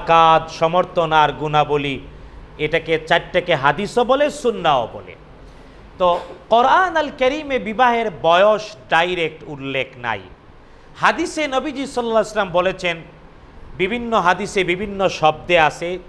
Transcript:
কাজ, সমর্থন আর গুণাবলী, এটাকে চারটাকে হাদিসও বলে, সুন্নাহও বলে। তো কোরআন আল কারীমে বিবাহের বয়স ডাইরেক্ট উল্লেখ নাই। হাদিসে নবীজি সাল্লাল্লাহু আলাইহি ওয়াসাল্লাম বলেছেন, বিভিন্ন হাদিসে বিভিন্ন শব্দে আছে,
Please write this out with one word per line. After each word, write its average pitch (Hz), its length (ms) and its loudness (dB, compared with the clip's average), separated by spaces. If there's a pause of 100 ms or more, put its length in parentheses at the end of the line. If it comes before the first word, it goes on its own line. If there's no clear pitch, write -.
কাজ, 160 440 4
সমর্থন 170 600 0
আর 151 200 4
গুণাবলী, 143 680 -2 (580)
এটাকে 156 500 -2
চারটাকে 170 480 0
হাদিসও 147 480 0
বলে, 269 260 2
সুন্নাহও 170 640 0
বলে। 90 220 -16 (840)
তো 180 220 2 (300)
কোরআন 311 480 4
আল 302 120 -2 (100)
কারীমে 277 400 -2
বিবাহের 226 520 0 (100)
বয়স 190 540 4 (140)
ডাইরেক্ট 165 580 0
উল্লেখ 135 400 -6 (100)
নাই। 117 220 -6 (760)
হাদিসে 294 520 0
নবীজি 262 400 -4
সাল্লাল্লাহু - 140 -6
আলাইহি 226 160 -2
ওয়াসাল্লাম 208 340 -2
বলেছেন, 180 460 -2 (800)
বিভিন্ন 226 440 -2
হাদিসে 185 420 0
বিভিন্ন 190 460 -2
শব্দে 156 500 2
আছে, 170 500 0